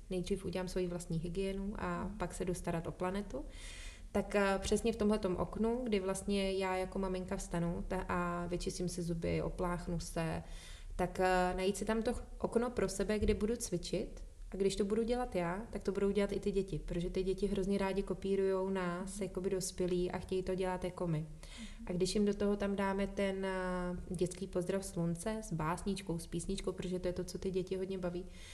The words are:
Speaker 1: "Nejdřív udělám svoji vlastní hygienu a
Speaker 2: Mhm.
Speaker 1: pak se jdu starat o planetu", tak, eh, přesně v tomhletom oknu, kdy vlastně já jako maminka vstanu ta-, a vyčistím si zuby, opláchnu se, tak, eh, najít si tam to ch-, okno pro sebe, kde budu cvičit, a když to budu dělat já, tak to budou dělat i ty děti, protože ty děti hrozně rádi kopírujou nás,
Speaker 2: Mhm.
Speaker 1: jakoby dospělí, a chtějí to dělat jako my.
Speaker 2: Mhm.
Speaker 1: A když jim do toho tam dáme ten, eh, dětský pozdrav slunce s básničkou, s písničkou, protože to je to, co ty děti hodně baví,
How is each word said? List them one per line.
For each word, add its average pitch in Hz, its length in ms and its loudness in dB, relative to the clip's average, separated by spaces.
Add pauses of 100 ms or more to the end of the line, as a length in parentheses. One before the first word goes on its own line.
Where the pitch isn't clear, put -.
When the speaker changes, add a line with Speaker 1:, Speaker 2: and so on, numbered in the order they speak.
Speaker 1:
"Nejdřív 185 360 0
udělám 185 220 -2
svoji 180 200 0
vlastní 175 320 -2
hygienu 196 580 -2
a 175 260 -2
Speaker 2:
Mhm. 196 140 -4
Speaker 1:
pak 175 160 -2
se 180 120 -4
jdu 180 80 0
starat 170 340 -2
o 170 40 -4
planetu", 202 540 -4 (680)
tak, 196 240 2
eh, 196 240 6
přesně 214 340 2
v - 20 -6
tomhletom 208 400 2
oknu, 226 480 0
kdy 214 160 2
vlastně 190 520 2
já 190 240 2
jako 185 240 0
maminka 185 380 0
vstanu 175 500 0
ta-, 190 220 -2
a 175 380 0
vyčistím 175 420 -2
si 180 120 -4
zuby, 165 400 0
opláchnu 175 580 0
se, 165 440 -2 (520)
tak, 180 240 0
eh, 185 380 6
najít 190 200 2
si 208 80 -2
tam 220 180 2
to 233 100 2
ch-, - 100 -6 (140)
okno 233 320 2
pro 190 200 2
sebe, 202 300 0
kde 208 140 6
budu 208 220 2
cvičit, - 680 -2 (280)
a - 40 -8
když 196 200 2
to 208 100 2
budu 214 180 2
dělat 247 320 0
já, 180 340 0
tak - 140 -6
to 202 80 0
budou 196 200 4
dělat 202 200 4
i 196 80 0
ty 208 120 0
děti, 190 280 0
protože 175 300 -2
ty 190 140 0
děti 190 240 2
hrozně 196 300 2
rádi 196 260 2
kopírujou 190 680 2
nás, 185 460 -2
Speaker 2:
Mhm. 202 80 -4
Speaker 1:
jakoby 190 260 -2
dospělí, 180 640 0
a 185 60 -2
chtějí 185 260 -2
to 185 120 0
dělat 185 280 0
jako 180 240 -2
my. 160 120 2
Speaker 2:
Mhm. - 480 -8 (200)
Speaker 1:
A - 60 -2
když 185 220 2
jim 208 100 4
do 202 80 4
toho 202 220 4
tam 202 200 0
dáme 196 320 2
ten, 190 380 0
eh, 180 680 0
dětský 175 320 0
pozdrav 190 380 0
slunce 170 580 0
s - 100 -6
básničkou, 170 680 -2
s - 80 -10
písničkou, 190 440 -2
protože 180 280 -2
to 180 80 -2
je 175 60 0
to, 180 100 -2
co 180 140 -6
ty 190 140 -2
děti 185 260 0
hodně 190 200 -2
baví, 180 280 -2 (280)